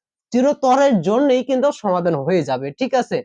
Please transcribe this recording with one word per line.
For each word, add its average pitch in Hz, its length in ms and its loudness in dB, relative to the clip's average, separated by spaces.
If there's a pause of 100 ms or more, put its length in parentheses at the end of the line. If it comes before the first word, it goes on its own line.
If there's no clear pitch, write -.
(320)
চিরতরের 269 680 2
জন্যই 254 420 2
কিন্তু 262 280 0
সমাধান 180 440 -2
হয়ে 156 260 0
যাবে, 135 300 -4
ঠিক 254 220 -6
আছে? 226 300 -2